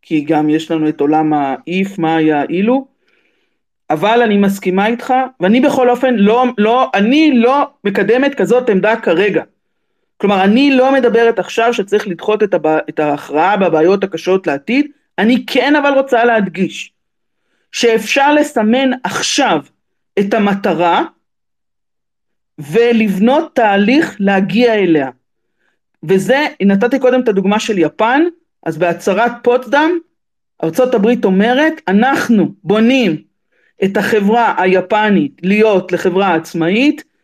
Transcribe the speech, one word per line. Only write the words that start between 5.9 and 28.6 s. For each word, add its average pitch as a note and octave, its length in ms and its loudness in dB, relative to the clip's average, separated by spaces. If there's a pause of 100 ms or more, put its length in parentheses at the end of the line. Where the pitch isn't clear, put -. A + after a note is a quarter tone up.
לא, G#3+ 300 2 (120)
לא, A#3+ 360 0
אני C#4 400 2
לא C4 360 2 (140)
מקדמת A3+ 520 0
כזאת A#3+ 340 0
עמדה G#3 260 2
כרגע. F3 480 0 (760)
כלומר, G3 260 0
אני B3+ 280 4
לא C4 220 2
מדברת A#3 460 2
עכשיו A3+ 340 -2
שצריך G3+ 340 -4
לדחות G#3 360 -2
את G3+ 100 -2
הבע-, D#3 260 0 (100)
את D3+ 100 -10
ההכרעה D3+ 580 -2
בבעיות F#3 460 2
הקשות F#3+ 440 -2
לעתיד, A3+ 440 -2 (260)
אני A3+ 300 0
כן C4+ 280 0
אבל C#4+ 180 0
רוצה C4 320 2
להדגיש F#3+ 680 -2 (800)
שאפשר A#3+ 640 0
לסמן C4+ 560 0 (140)
עכשיו G#3 560 -2 (600)
את G3+ 140 0
המטרה, G3 680 0 (1600)
ולבנות A3 960 0
תהליך A3+ 640 2
להגיע G3 540 0
אליה. E3 360 0 (960)
וזה, G3 440 0 (140)
נתתי G3+ 380 2
קודם B3+ 200 2
את B3 80 -2
הדוגמה G3+ 320 0
של A3 180 -4
יפן, A3 460 0 (420)